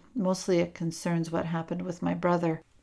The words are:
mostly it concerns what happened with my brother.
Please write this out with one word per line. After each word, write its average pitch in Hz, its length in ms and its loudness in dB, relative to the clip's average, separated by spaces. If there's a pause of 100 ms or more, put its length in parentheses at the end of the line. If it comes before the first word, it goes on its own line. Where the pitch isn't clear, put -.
(160)
mostly 185 440 2
it 170 140 0
concerns 165 560 -2
what 165 180 -2
happened 165 340 -4
with 180 200 -6
my 175 120 0
brother. 175 480 2 (220)